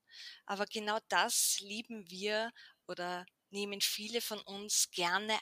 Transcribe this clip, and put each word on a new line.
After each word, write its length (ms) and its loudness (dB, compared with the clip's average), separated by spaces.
Aber 220 -2
genau 320 0
das 500 4
lieben 500 -8
wir 420 0
oder 380 -4
nehmen 280 -2
viele 400 0
von 180 -4
uns 520 0
gerne 500 2